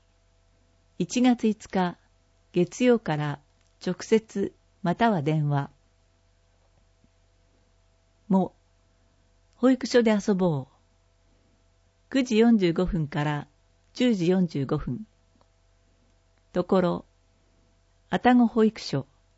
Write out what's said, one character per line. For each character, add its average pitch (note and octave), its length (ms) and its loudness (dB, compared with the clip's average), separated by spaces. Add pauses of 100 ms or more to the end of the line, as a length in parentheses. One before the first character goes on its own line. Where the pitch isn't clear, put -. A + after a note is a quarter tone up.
(1000)
一 A#3+ 240 -4
月 A#3+ 240 2
五 - 220 -4
日、 F3+ 280 -4 (560)
月 F3 320 -2
曜 A#3+ 140 4
か D#3 180 -6
ら D3 240 -6 (460)
直 F3+ 140 -4
接 A3 520 -2 (300)
ま F3 120 -2
た A#3 160 0
は F3 120 -2
電 D3+ 260 -2
話。 C#3+ 220 -4 (2500)
も、 F#3+ 260 0 (1000)
保 B3+ 160 2
育 B3+ 160 0
所 A#3+ 160 4
で A3+ 80 2
遊 G#3 240 0
ぼ E3+ 360 -2
う。 - 40 -20 (1300)
九 C4+ 160 0
時 G#3+ 140 0
四 A#3 200 6
十 F3 140 2
五 F#3 120 -2
分 E3 220 -4
か D3 160 -6
ら D3 240 -4 (480)
十 B3 200 0
時 F3 140 -2
四 F#3 200 2
十 C#3 180 -6
五 D#3 100 -4
分。 A#2+ 300 -8 (1500)
と F3+ 120 -2
こ F#3+ 160 2
ろ、 F3 240 -2 (1040)
愛 F3+ 100 -2
宕 A#3+ 300 4
保 A3 160 2
育 G#3+ 160 0
所。 - 260 -8 (320)